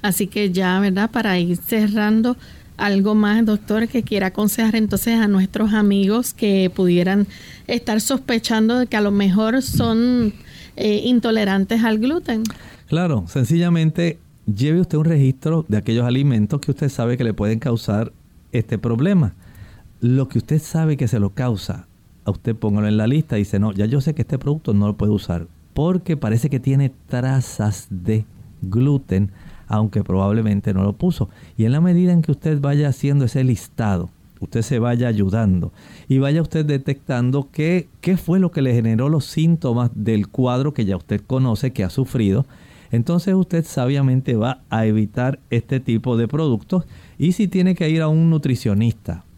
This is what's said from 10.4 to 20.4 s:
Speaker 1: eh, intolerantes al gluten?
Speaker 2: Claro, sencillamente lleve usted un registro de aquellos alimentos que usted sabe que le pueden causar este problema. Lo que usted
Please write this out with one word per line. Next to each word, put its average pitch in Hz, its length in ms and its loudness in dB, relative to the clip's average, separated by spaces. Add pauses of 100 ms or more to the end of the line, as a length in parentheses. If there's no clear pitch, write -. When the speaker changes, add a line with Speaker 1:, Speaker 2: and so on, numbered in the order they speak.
Speaker 1:
eh, 208 300 0
intolerantes 220 760 2
al 220 140 2
gluten? 240 460 -2 (440)
Speaker 2:
Claro, 151 400 0
sencillamente 165 920 0 (260)
lleve 147 360 0
usted 156 180 0
un 156 60 0
registro 156 600 2
de 107 100 0
aquellos 117 280 0
alimentos 127 560 2
que - 80 -4
usted 139 200 -2
sabe 123 280 -2
que 127 60 -2
le 113 100 0
pueden 107 240 0
causar 113 540 -2 (400)
este 113 260 -2
problema. 123 560 2 (680)
Lo 127 260 2
que - 100 -4
usted 151 240 0